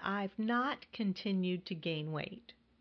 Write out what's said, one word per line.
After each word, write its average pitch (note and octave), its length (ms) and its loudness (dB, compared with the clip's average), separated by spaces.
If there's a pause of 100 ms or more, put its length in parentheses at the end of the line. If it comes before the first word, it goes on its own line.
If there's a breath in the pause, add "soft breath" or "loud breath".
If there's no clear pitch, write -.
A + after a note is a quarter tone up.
I've G3 360 0
not A#3+ 540 2
continued F#3 760 2
to F#3 80 -4
gain D#3 360 -2
weight. - 420 -4 (280)